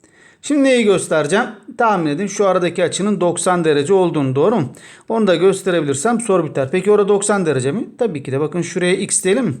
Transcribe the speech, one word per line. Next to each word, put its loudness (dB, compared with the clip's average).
Şimdi 0
neyi 4
göstereceğim? 0
Tahmin 0
edin, -4
şu 0
aradaki 0
açının -2
doksan 0
derece 2
olduğunu, 2
doğru 2
mu? -2
Onu 0
da 4
gösterebilirsem 0
soru 0
biter. -4
Peki 0
orada 4
doksan 0
derece 0
mi? -6
Tabii -4
ki -8
de. -2
Bakın -2
şuraya -2
x -2
diyelim 2
mi? -2